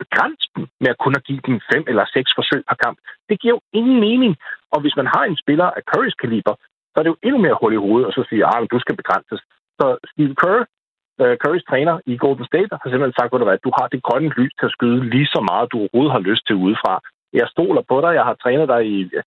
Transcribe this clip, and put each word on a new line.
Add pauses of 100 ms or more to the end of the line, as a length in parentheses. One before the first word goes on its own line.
begrænse (100)
dem (160)
med
at
kun
at
give
dem (120)
fem
eller (120)
seks
forsøg
per
kamp? (300)
Det
giver
jo (120)
ingen
mening. (380)
Og
hvis
man
har
en
spiller (100)
af
Currys
kaliber, (360)
så
er
det
jo
endnu
mere
hul
i
hovedet,
og
så
sige,
"Ah,
men
du
skal
begrænses." (400)
Så (260)
Steve
Kerr, (580)
øh,
Currys
træner (120)
i
Golden
State, (100)
har
simpelthen
sagt,
"Ved
du
hvad,
du
har
det
grønne
lys
til
at
skyde
lige
så (100)
meget,
du
overhovedet
har
lyst
til
udefra. (460)
Jeg
stoler
på
dig,
jeg
har
trænet
dig (140)
i, (200)
jeg